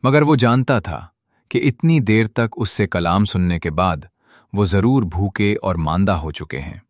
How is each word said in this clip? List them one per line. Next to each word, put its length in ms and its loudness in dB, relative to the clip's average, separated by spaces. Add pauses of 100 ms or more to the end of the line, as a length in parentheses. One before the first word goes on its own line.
मगर 180 4
वो 120 4
जानता 440 2
था 360 -10 (360)
कि 80 0
इतनी 400 0
देर 280 2
तक 300 -2
उससे 300 -2
कलाम 380 0
सुनने 340 0
के 100 -4
बाद 400 -2 (460)
वो 100 2
जरूर 400 2
भूखे 500 -2
और 220 -4
मांदा 360 0
हो 180 -4
चुके 260 -10
हैं। 320 -12